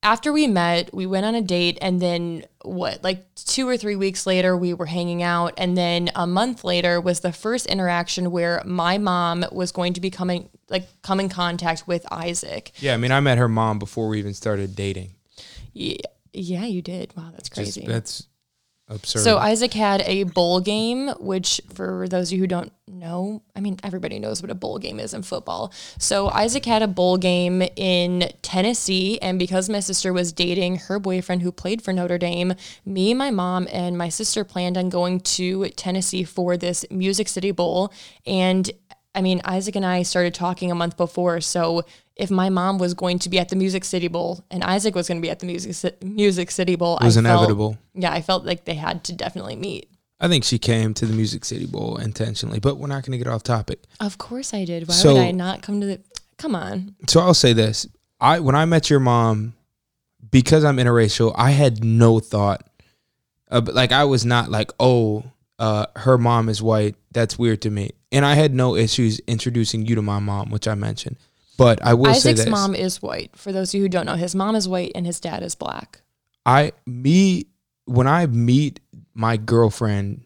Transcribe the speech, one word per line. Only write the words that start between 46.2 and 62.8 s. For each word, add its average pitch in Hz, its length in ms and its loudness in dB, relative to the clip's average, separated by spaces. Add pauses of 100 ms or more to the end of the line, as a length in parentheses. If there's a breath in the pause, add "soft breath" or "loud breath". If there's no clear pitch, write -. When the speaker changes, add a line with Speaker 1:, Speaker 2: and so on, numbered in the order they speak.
Speaker 1:
City 180 240 0
Bowl, 170 220 0
Speaker 2:
It - 80 2
was 113 100 8
Speaker 1:
I 113 60 6
felt 117 180 6
Speaker 2:
inevitable. 107 380 2 (140)
Speaker 1:
yeah, 175 200 -2
I 160 100 -2
felt 185 220 -2
like 170 220 -6
they 165 80 -6
had 160 300 -6
to 180 80 -8
definitely - 440 -8
meet. 185 340 -10 (300)
Speaker 2:
I 170 80 2
think 156 160 4
she 123 140 0
came 110 360 2
to - 120 -2
the 110 80 0
Music 110 300 -2
City 87 220 -8
Bowl 107 320 -6
intentionally, 110 600 -4
but 139 160 0
we're 135 100 -10
not 139 180 -6
gonna 131 140 -6
get 120 80 -4
off 117 160 -4
topic. - 400 -2 (180)
Speaker 1:
Of 202 180 -6
course 254 360 -10
I 196 100 -2
did. 170 240 -6
Why 175 60 0
Speaker 2:
So 147 200 6
Speaker 1:
would 131 80 8
I 120 100 2
not 180 300 -4
come 202 180 -4
to 202 60 -4
the, 190 140 -6 (380)
come 302 160 -4
on. 175 400 -6 (140)
Speaker 2:
So 160 120 6
I'll 175 140 6
say 123 180 6
this. 110 340 2 (340)
I, 147 200 6
when 135 140 2
I 151 100 4
met 165 260 2
your 143 100 6
mom, 113 540 2 (760)
because 151 340 6
I'm 139 140 4
interracial, 117 580 4
I 120 140 4
had 131 340 4
no 113 360 8
thought 101 460 0 (840)